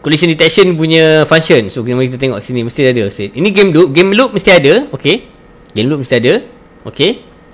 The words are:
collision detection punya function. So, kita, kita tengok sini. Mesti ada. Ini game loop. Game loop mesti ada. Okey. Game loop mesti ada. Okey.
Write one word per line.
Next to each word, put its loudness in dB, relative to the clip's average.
collision -2
detection 0
punya 2
function. 0
So, -8
kita, -4
kita -2
tengok -6
sini. -6
Mesti 0
ada. -2
Ini -6
game 4
loop. 2
Game 2
loop 0
mesti 0
ada. 4
Okey. -4
Game -2
loop -4
mesti -2
ada. 0
Okey. -4